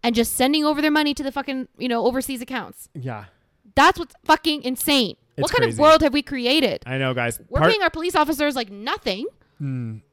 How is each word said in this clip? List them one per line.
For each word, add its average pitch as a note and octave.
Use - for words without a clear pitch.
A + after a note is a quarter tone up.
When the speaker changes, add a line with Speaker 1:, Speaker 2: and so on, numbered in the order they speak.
Speaker 1:
and A#3+
just A3+
sending D4
over D4
their D4+
money D4
to -
the C#4
fucking, C4+
you B3+
know, A#3
overseas B3+
accounts. -
Speaker 2:
Yeah. A#2+
Speaker 1:
That's D#4+
what's E4+
fucking D#4
insane. B3+
Speaker 2:
It's -
Speaker 1:
What D4+
kind A#4+
Speaker 2:
crazy. A4+
Speaker 1:
of -
world D#4
have C#4+
we C#4+
created? B3+
Speaker 2:
I C3
know, C3+
guys. A#2+
Speaker 1:
We're B4+
Speaker 2:
Part -
Speaker 1:
paying G#4
our E4
police D#4+
officers, D4
like, A#3
nothing. A3+
Speaker 2:
Hmm. B2